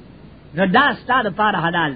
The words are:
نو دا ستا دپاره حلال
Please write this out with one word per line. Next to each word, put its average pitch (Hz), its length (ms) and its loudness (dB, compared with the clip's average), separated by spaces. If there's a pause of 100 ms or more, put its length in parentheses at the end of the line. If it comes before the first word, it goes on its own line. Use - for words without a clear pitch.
(540)
نو 180 120 0
دا 247 260 2 (100)
ستا 254 200 0
دپاره 208 340 -2
حلال 165 400 -2